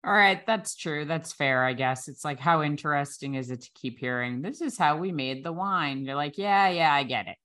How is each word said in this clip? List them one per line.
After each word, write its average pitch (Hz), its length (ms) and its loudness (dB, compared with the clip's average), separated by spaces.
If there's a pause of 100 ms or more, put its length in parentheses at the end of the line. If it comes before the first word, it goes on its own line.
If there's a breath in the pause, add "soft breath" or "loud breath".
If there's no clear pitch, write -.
All 208 80 0
right, 196 340 4
that's 220 280 0
true. 151 320 -4
That's 165 260 -4
fair, 131 320 2
I 127 100 2
guess. 131 340 -2
It's - 160 -16
like, 143 160 -4
how 160 220 4
interesting 143 720 -2
is 127 140 -6
it 127 120 -8
to - 120 -20
keep 123 240 -8
hearing, 123 440 -4
"This 254 180 -8
is 311 160 -4
how 151 200 4
we 185 160 -4
made 135 320 -4
the 170 80 -6
wine." 165 520 -2
You're 135 120 -4
like, 147 220 -4
"Yeah, 196 320 4
yeah, 165 220 4
I 143 120 4
get 117 240 -4
it." 92 160 -12